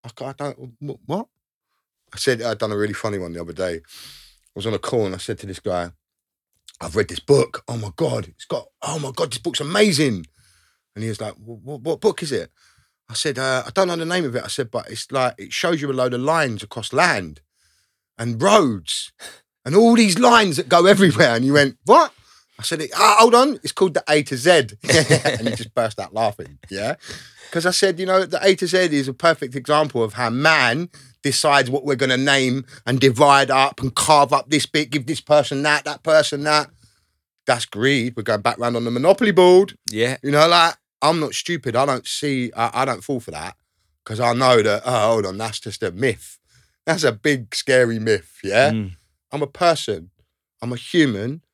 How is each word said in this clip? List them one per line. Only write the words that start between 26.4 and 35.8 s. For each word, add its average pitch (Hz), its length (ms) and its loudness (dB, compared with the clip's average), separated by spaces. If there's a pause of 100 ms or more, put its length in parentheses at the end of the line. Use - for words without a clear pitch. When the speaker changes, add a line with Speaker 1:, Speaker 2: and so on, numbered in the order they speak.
Speaker 1:
yeah? 104 280 -6 (540)
'Cause 165 140 -4
I 180 60 2
said, 180 280 0
you 190 60 -4
know, 185 220 2
the 151 180 -6
A 196 120 6
to 185 100 -4
Z 175 100 -2
is 147 320 0
a 131 60 -8
perfect 151 400 0
example 143 480 0
of 107 120 -4
how 117 140 -2
man 143 640 0 (320)
decides 139 480 2
what 135 140 -4
we're 143 120 -2
gonna 131 220 -2
name 135 480 0 (180)
and 123 160 -2
divide 139 500 4
up 135 300 0
and 131 140 -6
carve 147 400 4
up 139 160 -2
this 147 160 0
bit, 151 240 -4
give 131 160 -6
this 147 140 -6
person 147 420 0
that, 147 220 0